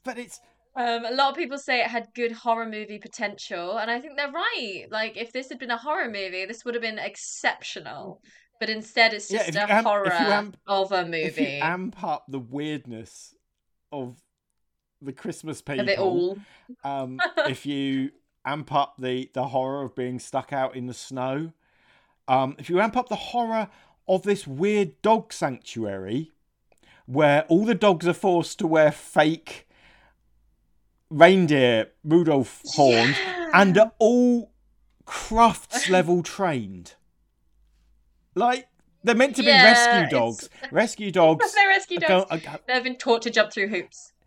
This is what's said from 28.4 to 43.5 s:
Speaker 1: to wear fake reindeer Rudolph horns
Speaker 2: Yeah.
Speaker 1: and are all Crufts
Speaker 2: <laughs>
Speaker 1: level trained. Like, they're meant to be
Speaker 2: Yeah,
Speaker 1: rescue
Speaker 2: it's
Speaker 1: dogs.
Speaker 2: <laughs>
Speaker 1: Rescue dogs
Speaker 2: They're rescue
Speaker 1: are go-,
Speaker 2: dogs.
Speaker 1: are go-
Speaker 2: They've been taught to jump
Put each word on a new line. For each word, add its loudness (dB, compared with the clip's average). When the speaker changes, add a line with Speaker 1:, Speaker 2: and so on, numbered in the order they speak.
Speaker 1:
to -2
wear 4
fake -2
reindeer 6
Rudolph 2
horns 4
Speaker 2:
Yeah. -6
Speaker 1:
and 6
are 6
all 4
Crufts 0
Speaker 2:
<laughs> 0
Speaker 1:
level 2
trained. -6
Like, 2
they're 4
meant 2
to 0
be 2
Speaker 2:
Yeah, 8
Speaker 1:
rescue 8
Speaker 2:
it's -4
Speaker 1:
dogs. -2
Speaker 2:
<laughs> -12
Speaker 1:
Rescue -2
dogs 4
Speaker 2:
They're 4
rescue 0
Speaker 1:
are -6
go-, 0
Speaker 2:
dogs. 4
Speaker 1:
are -4
go- -14
Speaker 2:
They've 0
been -6
taught 0
to -6
jump 0